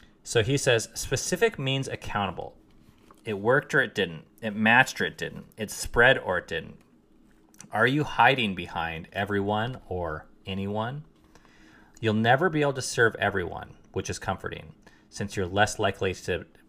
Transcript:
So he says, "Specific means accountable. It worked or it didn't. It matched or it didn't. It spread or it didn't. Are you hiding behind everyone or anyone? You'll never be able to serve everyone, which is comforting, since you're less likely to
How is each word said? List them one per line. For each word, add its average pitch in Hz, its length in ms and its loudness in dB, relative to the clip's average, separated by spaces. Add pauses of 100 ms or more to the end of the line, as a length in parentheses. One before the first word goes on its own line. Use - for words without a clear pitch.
(240)
So - 180 2
he 135 160 2
says, 120 380 2
"Specific - 640 -2
means 135 280 -2
accountable. - 720 -6 (680)
It 110 80 -4
worked 123 420 0
or 135 60 4
it 113 120 -2
didn't. 85 320 -4 (160)
It 107 140 -6
matched 113 440 4
or 98 60 -2
it 80 120 -6
didn't. 78 280 -10 (120)
It 107 120 -8
spread 123 480 4
or 92 220 -2
it - 80 -10
didn't. 80 320 -10 (920)
Are 110 140 2
you 139 180 2
hiding 120 520 4
behind 82 580 -8
everyone 104 720 -2
or 85 380 -6 (220)
anyone? 107 560 -6 (1000)
You'll 110 140 2
never 127 340 4
be 151 120 0
able 143 120 2
to 127 80 -8
serve 113 340 2
everyone, 95 600 -4 (180)
which 95 160 -4
is 92 80 -6
comforting, - 560 -8 (360)
since - 280 -8
you're 95 80 0
less 98 320 2
likely 98 380 0
to 87 300 -4 (240)